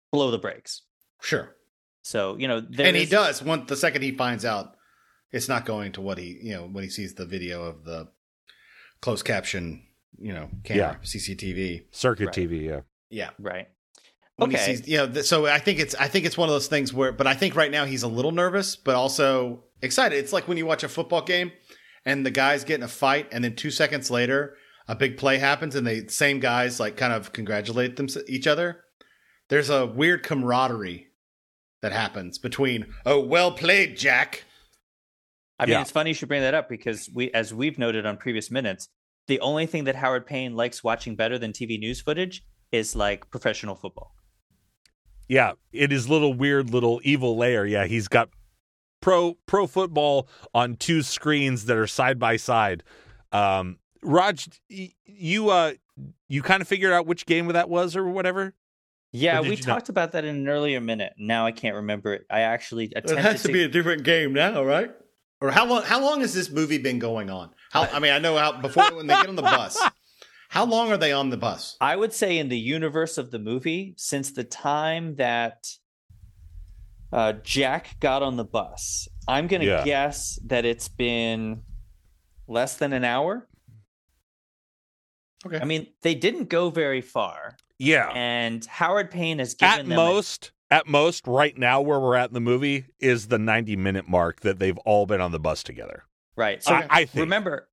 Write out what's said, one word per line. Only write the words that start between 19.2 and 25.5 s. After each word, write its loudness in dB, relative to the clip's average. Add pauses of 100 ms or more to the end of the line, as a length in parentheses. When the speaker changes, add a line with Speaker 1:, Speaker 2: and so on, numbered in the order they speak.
Speaker 2:
excited. 2
It's -4
like 0
when -2
you -4
watch 0
a -4
football -2
game 0 (520)
and 0
the 0
guys 2
get -4
in -4
a -8
fight, 0
and -4
then -2
two -6
seconds 0
later, 0 (340)
a -4
big 0
play 2
happens, 0